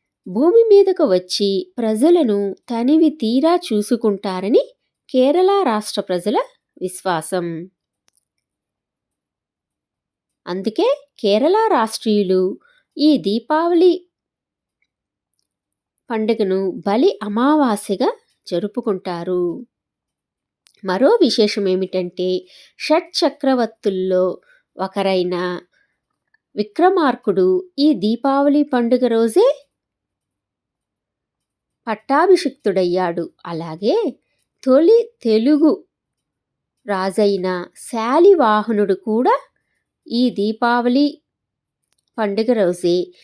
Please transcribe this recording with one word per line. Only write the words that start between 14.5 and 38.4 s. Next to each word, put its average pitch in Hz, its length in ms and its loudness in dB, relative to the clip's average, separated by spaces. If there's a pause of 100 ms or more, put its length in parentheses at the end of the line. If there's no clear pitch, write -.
పండుగను 214 640 -2 (160)
బలి 247 360 2
అమావాస్యగా 240 840 0 (380)
జరుపుకుంటారు. 180 1160 -6 (1160)
మరో 247 380 2
విశేషం 214 460 2
ఏమిటంటే 185 800 -4 (300)
షట్ 320 380 -2
చక్రవర్తుల్లో 208 1200 -2 (380)
ఒకరైన 180 840 -4 (920)
విక్రమార్కుడు 214 1200 0
ఈ 294 140 4
దీపావళి 269 720 0
పండుగ 247 440 0
రోజే 233 580 2 (2250)
పట్టాభిషిక్తుడయ్యాడు. 190 1400 0 (160)
అలాగే 175 680 -4 (500)
తొలి 330 460 4 (120)
తెలుగు 262 640 2 (1000)
రాజైన 190 800 -2 (120)
శాలివాహనుడు 226 1160 2